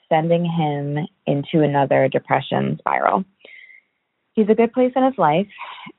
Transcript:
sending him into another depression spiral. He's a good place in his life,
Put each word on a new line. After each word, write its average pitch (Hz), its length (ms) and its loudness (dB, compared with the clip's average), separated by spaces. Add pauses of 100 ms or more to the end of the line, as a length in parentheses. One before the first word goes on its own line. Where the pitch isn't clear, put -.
sending 165 380 2
him 147 600 -2 (180)
into 147 380 0
another 139 440 2
depression 135 720 -2
spiral. 82 480 -2 (1080)
He's 208 160 0
a 220 60 4
good 233 160 0
place 254 240 0
in 262 80 2
his 262 140 0
life, 170 300 2 (520)